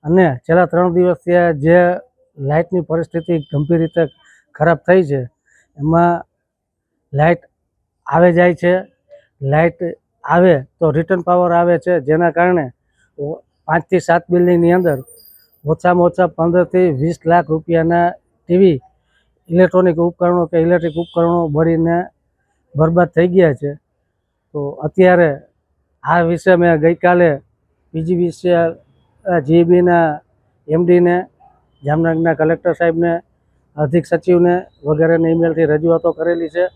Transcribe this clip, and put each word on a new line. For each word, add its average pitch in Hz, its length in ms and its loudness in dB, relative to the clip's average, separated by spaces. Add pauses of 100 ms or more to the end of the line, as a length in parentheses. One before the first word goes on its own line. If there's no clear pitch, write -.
અને 160 320 2
છેલ્લા 170 300 0
ત્રણ 175 280 -2
દિવસથી 175 420 0
આ 175 160 2
જે 160 260 2 (640)
લાઇટની 160 420 -2
પરિસ્થિતિ 165 580 -6
ગંભીર 147 400 -2
રીતે 165 260 -2 (500)
ખરાબ 160 220 0
થઈ 185 260 0
છે, 139 140 -4 (640)
એમાં 170 440 0 (880)
લાઇટ 160 260 0 (680)
આવે 170 260 2
જાય 175 200 2
છે, 180 400 -4 (480)
લાઇટ 156 360 0 (460)
આવે 165 400 2
તો 156 280 -4
રિટર્ન 165 300 -2
પાવર 180 300 0
આવે 175 260 0
છે, 175 220 -2
જેના 156 320 0
કારણે 170 400 -2 (480)
ઓ-, 143 220 -10 (240)
પાંચથી 165 340 -2
સાત 170 300 -2
બિલ્ડિંગની 175 420 2
અંદર 175 260 0 (680)
ઓછામાં 175 400 0
ઓછા 175 220 0
પંદરથી 175 640 0
વીસ 151 340 -4
લાખ 165 240 0
રૂપિયાના 165 600 0
ટી - 480 -6
વી, 180 220 2 (680)
ઇલેક્ટ્રોનિક 180 480 2
ઉપકરણો 175 480 -2
કે 170 120 -4
ઇલેક્ટ્રિક 165 380 0
ઉપકરણો 170 520 -2
બળીને 165 560 0 (720)
બરબાદ 165 320 2
થઈ 170 200 0
ગયા 175 260 2
છે. 143 200 -8 (800)
તો 143 160 -8
અત્યારે 170 680 0 (680)
આ 170 180 0
વિશે 170 340 0
મેં 170 220 2
ગઈકાલે 165 640 2 (520)
પી 160 80 -8
જી 175 140 -2
વી 170 160 -2
સી - 180 -6
એલ, 170 260 0 (500)
અ, 175 140 0
જી 160 240 2
બીના 170 560 2 (480)
એમ 165 180 0
ડીને, 175 400 2 (600)
જામનગરના 165 480 0
કલેક્ટર 160 400 -2
સાહેબને, 170 480 -2 (560)
અધિક 151 280 -2
સચિવને 175 560 0 (220)
વગેરેને 165 480 0
ઈમેલથી 165 340 0
રજૂઆતો 165 460 0
કરેલી 165 380 -4
છે. 175 260 -4